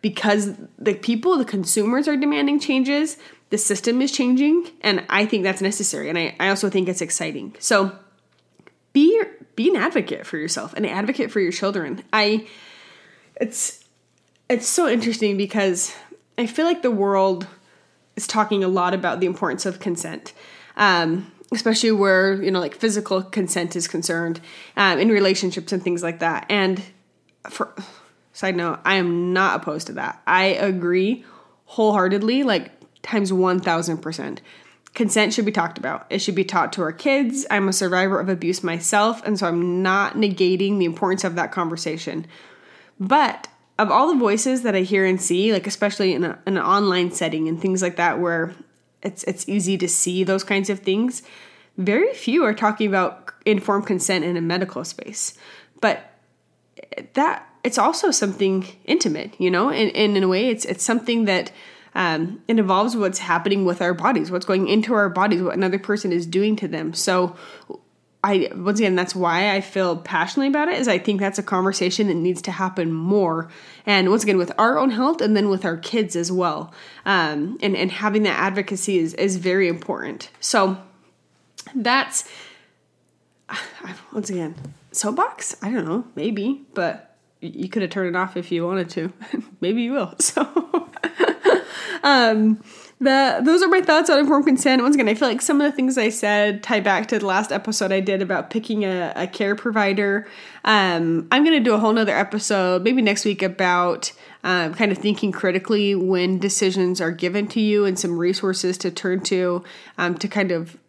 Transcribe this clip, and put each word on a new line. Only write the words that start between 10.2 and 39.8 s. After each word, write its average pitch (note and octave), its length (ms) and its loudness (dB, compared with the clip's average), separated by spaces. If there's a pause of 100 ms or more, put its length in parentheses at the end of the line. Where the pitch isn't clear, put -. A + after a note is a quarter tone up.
for - 120 -8
yourself, E3 380 -6
an G#3 100 -2
advocate G#3+ 440 -4
for G#3+ 120 0
your F3+ 100 0
children. F#3+ 520 -4 (100)
I, G#3+ 340 2 (920)
it's, - 420 -6 (640)
it's A#3+ 180 -2
so E4+ 200 2
interesting A3 500 0
because G3 560 -2 (440)
I A#3+ 80 0
feel D#4 200 -2
like E4+ 160 0
the B3 100 0
world G3 560 2 (680)
is A3 120 -8
talking G#3 360 0
a F#3 40 2
lot F#3 260 0
about F3+ 260 -2
the F#3 60 2
importance F3+ 400 -2
of F#3 140 -6
consent, E3 540 -8 (420)
um, F3+ 560 2 (200)
especially A3+ 400 2
where, G3 500 4
you F#3+ 100 0
know, F#3 80 0
like, E3+ 160 -4
physical G#3 460 -2
consent F3+ 540 -4
is E3+ 120 -4
concerned, E3 520 -4 (360)
um, F#3 240 4
in G#3 100 4
relationships F#3+ 640 2
and F#3+ 120 -2
things F3 180 -2
like E3+ 180 -6
that. E3 300 -2
And F#3+ 320 0 (680)
for, - 240 -8 (600)
side F#3+ 220 -4
note, E3+ 300 -2
I F#3+ 100 4
am F3+ 380 0
not F#3 280 2
opposed D#3 260 -8
to - 60 -12
that. C3+ 320 -8
I F#3 200 2
agree F#3+ 800 0 (400)
wholeheartedly, G#3 800 2
like, F#3 280 0 (300)
times G3+ 300 -2
one F#3 280 2
thousand E3 400 -2
percent. D#3 420 -10 (520)
Consent G#3+ 400 2
should G#3 120 0
be G#3+ 60 0
talked E3+ 260 -2
about. C3 320 -8
It G3 100 -2
should G3 160 -2
be F#3 80 2
taught F3 300 0
to F#3+ 80 -6
our D#3+ 100 -2
kids. C4+ 600 0
I'm G3 180 2
a F#3+ 40 -2
survivor F#3 460 0
of F#3+ 100 -2
abuse F3 340 -2
myself, G3+ 640 0
and G#3 120 -2
so F#3+ 100 -2
I'm F3 360 0